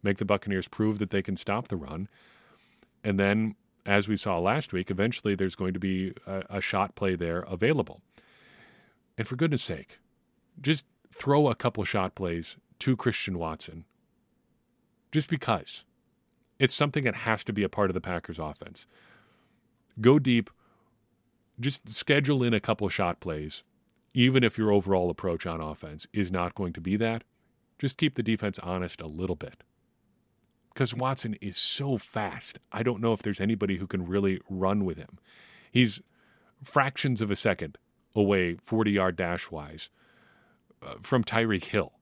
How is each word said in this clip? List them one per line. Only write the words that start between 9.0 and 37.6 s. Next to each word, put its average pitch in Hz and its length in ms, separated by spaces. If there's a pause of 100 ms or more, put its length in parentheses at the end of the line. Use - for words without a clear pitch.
And 113 80
for 127 120
goodness 147 260
sake, - 360 (600)
just 143 260 (240)
throw 143 380
a 117 80
couple 110 300
shot 92 300
plays 85 420 (200)
to 131 180
Christian 101 420
Watson. 82 480 (1300)
Just 151 180
because. - 560 (720)
It's 135 160
something 147 300
that 117 120
has 110 280
to 113 100
be 101 100
a 95 60
part 101 220
of - 20
the 87 80
Packers 87 380
offense. - 480 (1120)
Go 123 180
deep. 123 320 (1120)
Just 131 300
schedule 139 520
in 117 140
a 101 40
couple 104 300
shot 87 300
plays, 76 440 (520)
even 131 280
if 110 140
your 107 140
overall 92 400
approach 85 340
on 82 160
offense 76 500
is 95 200
not 90 240
going 90 180
to - 80
be 90 160
that. 113 260 (540)
Just 139 200
keep 151 180
the 117 80
defense 104 360
honest 90 400
a 82 80
little 85 280
bit. - 280 (1120)
'Cause 117 220
Watson 127 400
is 98 220
so 139 420
fast, - 600 (120)
I 113 100
don't 113 200
know 117 120
if 101 80
there's 104 200
anybody 98 360
who 95 80
can 92 220
really 95 320 (100)
run 95 360
with 82 120
him. - 220 (520)
He's 120 300 (640)
fractions 131 580
of 107 80
a 101 60
second 90 420 (380)